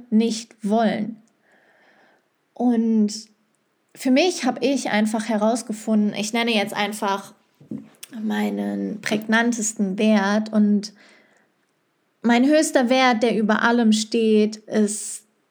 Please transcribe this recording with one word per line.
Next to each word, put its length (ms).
nicht 520
wollen. 600
Und 600
für 160
mich 340
habe 200
ich 260
einfach 380
herausgefunden, 840
ich 180
nenne 200
jetzt 220
einfach 580
meinen 800
prägnantesten 1000
Wert 540
und 400
mein 240
höchster 420
Wert, 340
der 140
über 260
allem 300
steht, 640
ist, 680